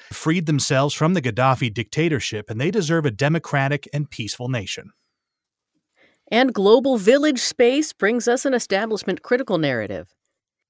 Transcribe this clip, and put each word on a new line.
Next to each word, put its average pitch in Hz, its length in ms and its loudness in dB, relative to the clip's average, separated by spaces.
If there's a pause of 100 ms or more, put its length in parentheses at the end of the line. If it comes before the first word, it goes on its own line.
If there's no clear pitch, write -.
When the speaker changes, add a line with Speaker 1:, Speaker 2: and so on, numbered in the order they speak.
(120)
Speaker 1:
freed 165 340 -2
themselves 143 460 0
from 160 220 0
the 165 80 0
Gaddafi 123 500 0
dictatorship, 120 800 -4
and 113 100 -6
they 170 120 0
deserve 165 340 0
a 123 60 0
democratic 143 800 -2
and 147 180 -4
peaceful 123 380 -8
nation. 101 420 -6 (1400)
Speaker 2:
And 247 200 2
Global 233 460 4
Village 269 400 4
Space 262 540 0
brings 220 340 -2
us 240 180 0
an 269 100 0
establishment 208 680 -2
critical 247 360 -2
narrative. 107 580 -4 (540)